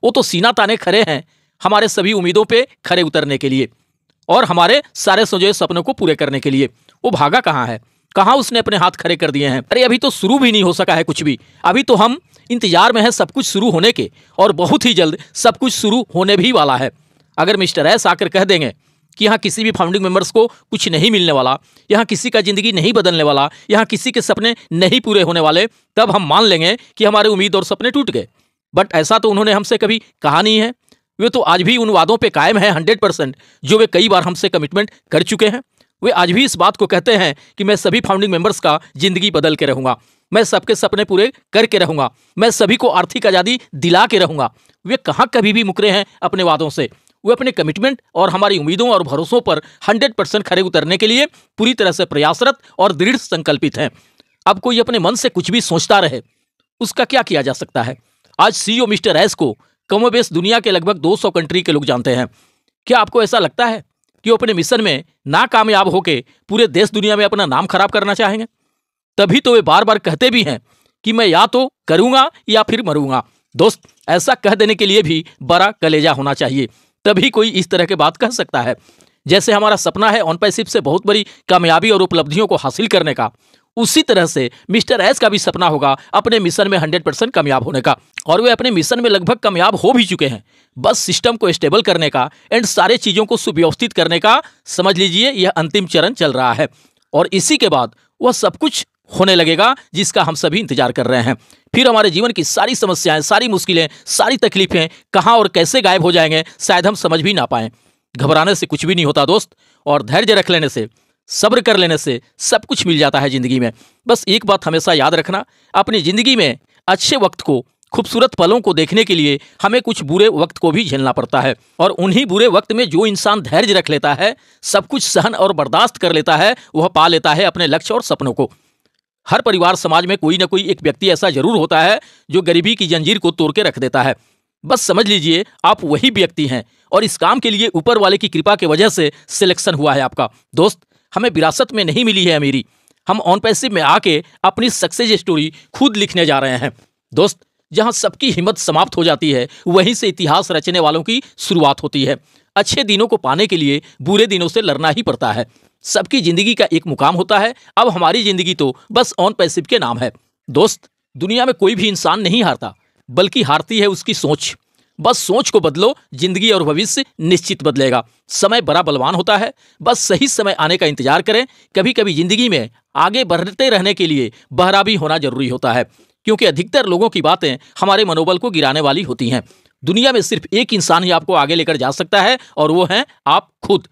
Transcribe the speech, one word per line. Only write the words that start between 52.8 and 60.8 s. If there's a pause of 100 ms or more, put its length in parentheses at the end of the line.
दृढ़
संकल्पित
हैं। (560)
अब
कोई
अपने
मन
से
कुछ
भी
सोचता
रहे, (580)
उसका
क्या
किया
जा
सकता
है? (440)
आज
सीईओ
मिस्टर
एस
को (300)
कमोबेश
दुनिया
के
लगभग